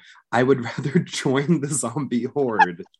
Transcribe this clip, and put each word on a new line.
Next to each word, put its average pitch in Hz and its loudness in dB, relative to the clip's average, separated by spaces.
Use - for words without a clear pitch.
I 117 4
would 127 4
<laughs> - -
rather 139 -2
join 143 0
the 143 -6
zombie 120 -2
horde 101 0